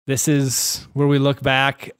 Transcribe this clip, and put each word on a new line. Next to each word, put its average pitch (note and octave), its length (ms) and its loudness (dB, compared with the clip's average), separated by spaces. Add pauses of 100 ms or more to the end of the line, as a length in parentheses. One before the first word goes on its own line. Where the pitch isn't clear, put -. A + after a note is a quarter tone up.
This C3+ 200 -4
is C#3 640 -2
where C#3+ 160 0
we C#3+ 120 4
look C#3 220 0
back. C3+ 580 0